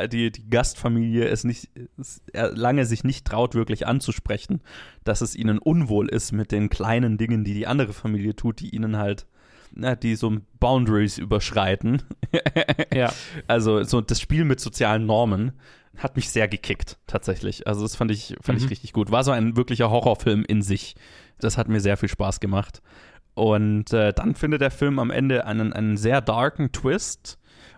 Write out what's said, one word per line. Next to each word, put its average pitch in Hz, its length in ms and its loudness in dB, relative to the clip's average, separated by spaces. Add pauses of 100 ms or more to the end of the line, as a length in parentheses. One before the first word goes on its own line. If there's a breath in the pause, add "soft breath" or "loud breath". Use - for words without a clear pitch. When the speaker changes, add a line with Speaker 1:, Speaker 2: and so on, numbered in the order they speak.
(120)
Speaker 1:
die, 117 200 0
die 107 180 -18
Gastfamilie 117 800 2
es 110 160 -2
nicht, 117 240 -4 (280)
es, - 240 -16 (120)
äh, 113 200 -2
lange 123 320 2
sich 113 200 -2
nicht 131 200 -2
traut, 117 300 0
wirklich 110 320 -2
anzusprechen, - 760 -4 (440 loud breath)
dass 104 160 0
es 117 140 -4
ihnen 110 220 0
unwohl 135 520 2
ist - 240 -2
mit 101 180 -2
den 104 180 0
kleinen 113 480 0
Dingen, 113 280 0
die 101 80 -4
die 107 140 -4
andere 123 260 0
Familie 107 420 -2
tut, 113 240 -4
die - 160 -10
ihnen 110 220 -2
halt, 101 280 -4 (480 soft breath)
na, 123 220 -2
die 117 200 -2
so 107 200 0 (240)
Boundaries 110 580 4
überschreiten. 104 840 0 (300)
<laughs> - 600 0
Speaker 2:
Ja. 123 180 2 (360 loud breath)
Speaker 1:
Also 110 360 4
so 117 180 2
das 110 180 -2
Spiel 156 260 0
mit 135 140 2
sozialen 110 460 0
Normen 110 480 2 (440 soft breath)
hat - 180 -4
mich 131 140 -2
sehr 110 180 2
gekickt, - 500 -4 (100)
tatsächlich. - 600 -4
Also 104 160 0
das 110 120 -4
fand 113 160 0
ich, 104 300 -6
fand 127 180 0
Speaker 2:
Mhm. 123 60 0
Speaker 1:
ich 131 60 -2
richtig - 220 -10
gut. 104 180 0
War 120 120 4
so 139 80 2
ein 113 240 2
wirklicher 120 340 2
Horrorfilm 113 580 2
in 107 140 2
sich. 98 340 -2 (440 loud breath)
Das 110 180 0
hat 117 120 0
mir 110 100 2
sehr 98 180 2
viel 101 120 -2
Spaß 98 300 -4
gemacht. 98 420 -2 (540 loud breath)
Und, 107 580 2
äh, 107 200 4
dann - 220 0
findet 151 260 0
der 135 100 2
Film 143 280 0
am 120 120 0
Ende 131 340 0
einen, 110 280 -2
einen 107 240 0
sehr 117 240 2
darken 127 500 0
Twist - 680 -4 (380 loud breath)